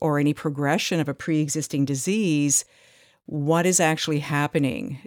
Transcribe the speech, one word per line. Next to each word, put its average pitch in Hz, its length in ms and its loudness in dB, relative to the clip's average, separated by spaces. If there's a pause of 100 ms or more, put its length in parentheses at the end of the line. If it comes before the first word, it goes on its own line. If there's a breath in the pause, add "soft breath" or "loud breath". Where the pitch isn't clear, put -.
or 147 180 0
any 147 140 2
progression 147 680 -2
of 143 100 -2
a 135 40 -6
pre-existing 151 680 -2
disease, 147 800 0 (600 soft breath)
what 156 400 0
is 180 120 4
actually 156 420 2
happening? 143 840 -2